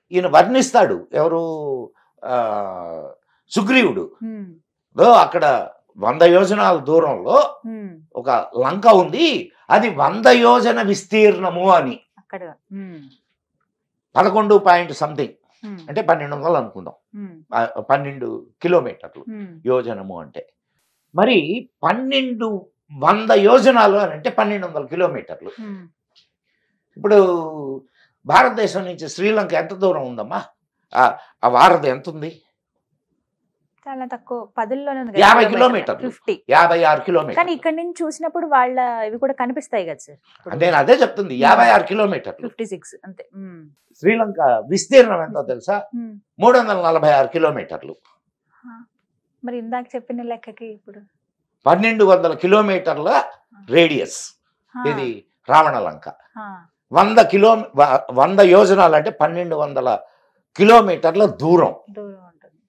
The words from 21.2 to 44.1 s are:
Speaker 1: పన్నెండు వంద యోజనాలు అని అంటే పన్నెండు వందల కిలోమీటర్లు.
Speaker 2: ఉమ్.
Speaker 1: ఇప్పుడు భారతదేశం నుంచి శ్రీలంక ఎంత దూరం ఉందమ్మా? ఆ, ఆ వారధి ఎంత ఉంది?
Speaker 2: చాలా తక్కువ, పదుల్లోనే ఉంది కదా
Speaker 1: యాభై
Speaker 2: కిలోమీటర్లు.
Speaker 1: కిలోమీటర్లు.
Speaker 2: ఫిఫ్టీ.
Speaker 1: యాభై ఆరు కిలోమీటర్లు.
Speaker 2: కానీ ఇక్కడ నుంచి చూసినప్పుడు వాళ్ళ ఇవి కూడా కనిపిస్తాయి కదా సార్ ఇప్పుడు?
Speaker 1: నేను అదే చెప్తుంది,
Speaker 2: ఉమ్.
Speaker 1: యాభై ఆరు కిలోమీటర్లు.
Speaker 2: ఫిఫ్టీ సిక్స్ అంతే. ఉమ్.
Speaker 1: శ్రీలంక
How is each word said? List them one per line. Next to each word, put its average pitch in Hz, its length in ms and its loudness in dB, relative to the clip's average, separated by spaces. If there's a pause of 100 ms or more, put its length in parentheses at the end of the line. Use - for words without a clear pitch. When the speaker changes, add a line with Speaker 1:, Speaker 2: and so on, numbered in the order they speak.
Speaker 1:
పన్నెండు 233 840 -4 (320)
వంద 208 320 0
యోజనాలు 214 640 4
అని 196 160 -2
అంటే 151 180 -8
పన్నెండు 208 360 -4
వందల 151 200 -10
కిలోమీటర్లు. 165 640 -6 (100)
Speaker 2:
ఉమ్. 196 280 -18 (1080)
Speaker 1:
ఇప్పుడు 202 220 2 (1080)
భారతదేశం 202 580 2
నుంచి 165 240 -12
శ్రీలంక 196 460 -2
ఎంత 170 200 -4
దూరం 185 320 -2
ఉందమ్మా? 120 360 -10 (520)
ఆ, 120 240 2 (260)
ఆ 120 40 2
వారధి 151 400 4
ఎంత 127 200 -6
ఉంది? 156 320 -14 (1500)
Speaker 2:
చాలా 262 160 -12
తక్కువ, 240 440 -12 (100)
పదుల్లోనే 269 420 -6
ఉంది 240 120 -10
కదా 196 80 2
Speaker 1:
యాభై 220 240 6
Speaker 2:
కిలోమీటర్లు. 220 240 4
Speaker 1:
కిలోమీటర్లు. 220 420 -4
Speaker 2:
ఫిఫ్టీ. - 400 -10
Speaker 1:
యాభై 170 320 4
ఆరు 151 180 2
కిలోమీటర్లు. 156 360 -2
Speaker 2:
కానీ 349 160 0
ఇక్కడ 311 220 -6
నుంచి 339 280 -10
చూసినప్పుడు 320 440 -8
వాళ్ళ 254 340 0
ఇవి 233 380 -6
కూడా 269 140 -4
కనిపిస్తాయి 247 540 -8
కదా 156 140 -12
సార్ - 180 -20 (200)
ఇప్పుడు? - 180 -12
Speaker 1:
నేను 165 200 2
అదే 143 160 4
చెప్తుంది, 196 420 0
Speaker 2:
ఉమ్. 127 80 -4
Speaker 1:
యాభై 233 280 6
ఆరు 208 120 4
కిలోమీటర్లు. 202 640 -6
Speaker 2:
ఫిఫ్టీ 226 180 -12
సిక్స్ 185 280 -16 (100)
అంతే. 185 300 -20
ఉమ్. 180 340 -20 (320)
Speaker 1:
శ్రీలంక 208 400 -2 (280)